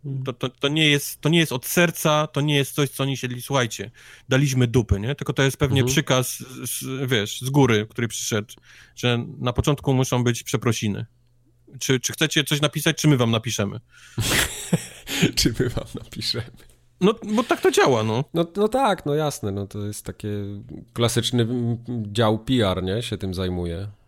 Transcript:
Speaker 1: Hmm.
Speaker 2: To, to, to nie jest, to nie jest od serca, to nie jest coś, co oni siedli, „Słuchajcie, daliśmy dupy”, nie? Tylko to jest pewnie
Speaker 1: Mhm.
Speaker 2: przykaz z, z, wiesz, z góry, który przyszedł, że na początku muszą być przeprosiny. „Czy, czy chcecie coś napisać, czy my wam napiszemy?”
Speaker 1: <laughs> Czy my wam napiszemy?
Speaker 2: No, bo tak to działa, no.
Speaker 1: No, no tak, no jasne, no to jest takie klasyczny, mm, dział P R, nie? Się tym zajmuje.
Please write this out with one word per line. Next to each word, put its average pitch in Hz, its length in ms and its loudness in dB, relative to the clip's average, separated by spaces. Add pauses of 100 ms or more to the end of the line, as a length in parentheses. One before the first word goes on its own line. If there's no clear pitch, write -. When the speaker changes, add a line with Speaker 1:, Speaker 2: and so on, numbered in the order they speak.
Speaker 1:
Hmm. 135 200 -8
Speaker 2:
To, 131 100 -6
to, - 160 -6
to - 180 -4
nie 151 220 4
jest, - 320 0
to 180 80 2
nie 170 100 6
jest 160 120 2
od 127 140 -6
serca, 156 640 2
to - 140 -2
nie 147 140 2
jest 139 200 0
coś, 143 140 2
co - 140 -4
oni 135 140 -2
siedli, 123 240 -8
„Słuchajcie, 117 500 -2 (380)
daliśmy 131 380 4
dupy”, 110 320 2
nie? 123 160 -4
Tylko - 180 -6
to 139 100 2
jest 135 140 2
pewnie 135 240 2
Speaker 1:
Mhm. 127 120 0
Speaker 2:
przykaz 131 460 2
z, 127 300 -12
z, 131 400 -6
wiesz, 104 320 0
z 127 80 -6
góry, 117 400 4
który 120 180 -4
przyszedł, - 460 -4 (420)
że 123 300 0 (140)
na 123 140 -2
początku 143 400 2
muszą 127 300 2
być 120 200 0
przeprosiny. 110 640 -2 (720)
„Czy, 131 200 0
czy - 140 -6
chcecie 156 300 0
coś 147 180 0
napisać, 151 360 0
czy 156 100 2
my 147 100 6
wam 117 140 4
napiszemy?” 107 480 -2 (380)
Speaker 1:
<laughs> - 1160 -2
Czy 123 240 2
my 127 100 0
wam - 160 -6 (180)
napiszemy? - 400 -6 (580)
Speaker 2:
No, 214 140 4 (200)
bo 240 80 2
tak - 180 0
to 381 100 4
działa, 131 320 4
no. 113 200 0 (100)
Speaker 1:
No, 165 120 2 (100)
no 208 120 2
tak, 226 380 2
no 143 100 0
jasne, 143 360 -2
no 101 160 -6
to 104 180 -8
jest 104 200 -10
takie 104 240 -10 (640)
klasyczny, 120 500 2
mm, 120 340 0 (340)
dział 110 280 4
P 131 140 -2 (180)
R, 92 120 -2
nie? 98 180 -2
Się 107 160 -6
tym 95 160 -4
zajmuje. 90 540 -4 (200)